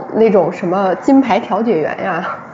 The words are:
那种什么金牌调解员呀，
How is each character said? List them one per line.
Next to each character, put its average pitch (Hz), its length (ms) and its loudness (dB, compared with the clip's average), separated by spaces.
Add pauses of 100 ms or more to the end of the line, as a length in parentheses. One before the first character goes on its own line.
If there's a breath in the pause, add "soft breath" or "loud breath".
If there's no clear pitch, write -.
(140)
那 220 160 4
种 180 220 2
什 185 160 -6
么 190 260 0
金 269 260 2
牌 240 200 2
调 202 200 -4
解 226 160 0
员 139 220 -4
呀， 180 540 -6